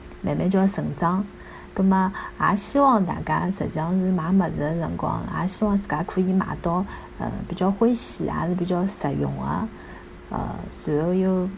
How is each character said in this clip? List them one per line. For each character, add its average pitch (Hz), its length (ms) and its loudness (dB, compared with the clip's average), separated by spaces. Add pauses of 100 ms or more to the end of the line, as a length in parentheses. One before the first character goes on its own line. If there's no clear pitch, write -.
(200)
慢 147 160 -2
慢 175 140 2
叫 190 160 6
成 180 180 0 (120)
长。 185 280 2 (480)
葛 196 100 0
末 190 280 4 (300)
也 160 160 2
希 - 240 2
望 247 240 6
大 160 160 -2
家 156 300 0
实 - 140 -2
际 - 100 -4
上 160 180 0
是 185 180 2
买 175 200 0
物 190 140 6
事 160 160 -2
的 160 200 0
辰 165 160 -2
光， - 260 -2 (200)
也 175 40 0
希 - 160 0
望 202 140 4
自 202 100 0
家 151 180 0
可 - 180 0
以 185 100 2
买 190 140 4 (160)
到， 175 200 0 (360)
呃， - 120 -4 (160)
比 - 80 -6
较 185 160 2
欢 226 240 4
喜， - 300 0
也 156 240 -2
是 180 60 0
比 175 100 0
较 180 220 0
实 147 340 -2
用 139 160 0
的， 156 320 -2 (640)
呃， - 260 -4 (300)
然 151 180 2
后 175 80 2
又 185 340 2 (120)